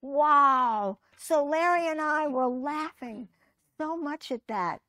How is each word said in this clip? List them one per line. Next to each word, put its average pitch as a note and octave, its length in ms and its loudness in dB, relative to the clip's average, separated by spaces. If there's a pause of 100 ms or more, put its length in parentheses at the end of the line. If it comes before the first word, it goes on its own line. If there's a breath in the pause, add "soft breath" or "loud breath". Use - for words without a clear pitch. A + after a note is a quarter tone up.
Wow. C4+ 920 4 (200)
So D4+ 260 0
Larry E4+ 440 0
and D#4 120 -4
I D4+ 280 0
were B3+ 180 0
laughing B3+ 800 -6 (480)
so D#4 200 -6
much D#4 340 -8
at A#3+ 160 -8
that. F3+ 420 -4